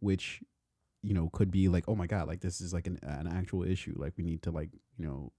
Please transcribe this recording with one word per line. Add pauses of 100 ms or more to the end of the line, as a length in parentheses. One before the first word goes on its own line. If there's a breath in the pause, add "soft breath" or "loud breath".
which, (640)
you
know,
could
be
like,
"Oh
my
God,
like,
this
is,
like,
an,
an
actual
issue.
Like,
we
need
to,
like, (260)
you
know,